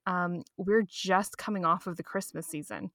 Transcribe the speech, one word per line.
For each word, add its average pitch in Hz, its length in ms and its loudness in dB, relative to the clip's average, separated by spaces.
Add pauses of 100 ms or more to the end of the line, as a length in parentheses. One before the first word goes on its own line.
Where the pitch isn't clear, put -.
um, 175 380 0 (140)
we're 208 260 4
just 185 540 2
coming 202 260 -2
off 170 240 2
of 175 80 -4
the 165 80 -6
Christmas - 440 -6
season. 147 480 -8